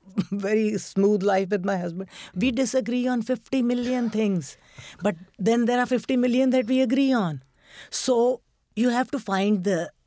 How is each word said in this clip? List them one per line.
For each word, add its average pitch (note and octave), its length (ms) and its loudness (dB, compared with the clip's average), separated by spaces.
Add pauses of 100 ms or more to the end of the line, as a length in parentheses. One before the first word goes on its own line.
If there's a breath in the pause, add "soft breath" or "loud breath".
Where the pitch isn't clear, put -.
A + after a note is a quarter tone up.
(120)
<laughs> - 200 -4
very G#3 460 0
smooth G3 460 0
life G3 260 2
with F#3 160 -2
my G3 120 0
husband. F3+ 320 -6 (260 loud breath)
We A#3+ 160 0
disagree B3 560 -2
on B3 140 0
fifty - 400 -2
million A#3+ 480 -2
things, G3+ 480 -2 (440 loud breath)
but G3 140 0 (360)
then A#3+ 140 2
there A#3+ 140 2
are B3 60 0
fifty B3+ 400 0
million B3+ 320 2
that B3+ 160 0
we C4 80 4
agree C4 320 2
on. E3+ 300 -2 (460 loud breath)
So B3 520 2 (340)
you A#3+ 140 2
have B3 220 0
to C4+ 80 -2
find G3 440 0
the E3+ 280 -2 (160)